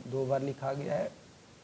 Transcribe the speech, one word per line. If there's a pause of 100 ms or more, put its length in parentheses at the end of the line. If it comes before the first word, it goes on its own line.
दो
बार
लिखा
गया
है। (520)